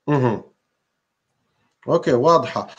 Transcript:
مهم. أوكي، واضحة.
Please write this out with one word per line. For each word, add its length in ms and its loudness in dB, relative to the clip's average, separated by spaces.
مهم. 340 0
أوكي، 240 -2
واضحة. 540 0